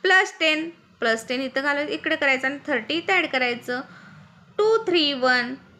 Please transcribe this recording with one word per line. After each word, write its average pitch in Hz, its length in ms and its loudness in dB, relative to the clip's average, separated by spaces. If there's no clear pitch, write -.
प्लस 370 380 4
टेन, 320 300 0
प्लस 226 580 -4
टेन 254 140 -4
इथं 269 200 -4
घालून 285 260 -2
इकडे 311 280 -2
करायचं 262 320 0
आणि 285 180 -6
थर्टी 269 280 -2
इथं 339 180 -2
ॲड 349 140 2
करायचं, 247 540 -4
टू 440 280 4
थ्री 320 260 2
वन. 247 420 2